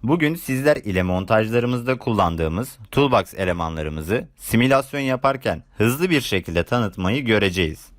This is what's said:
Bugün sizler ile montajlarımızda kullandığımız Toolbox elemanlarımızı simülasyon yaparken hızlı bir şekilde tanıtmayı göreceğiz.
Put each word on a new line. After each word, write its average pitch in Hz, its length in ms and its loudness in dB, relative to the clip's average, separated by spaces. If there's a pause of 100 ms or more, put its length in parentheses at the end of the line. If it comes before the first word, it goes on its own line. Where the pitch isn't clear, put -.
Bugün 151 320 2
sizler 139 400 2
ile 92 280 -2
montajlarımızda 117 920 0
kullandığımız 87 800 0 (140)
Toolbox 123 420 2
elemanlarımızı 82 920 -4 (100)
simülasyon 135 640 0
yaparken 131 640 -2 (140)
hızlı 135 320 2
bir 151 120 2
şekilde 87 420 -2
tanıtmayı 113 640 -2
göreceğiz. 92 640 0 (120)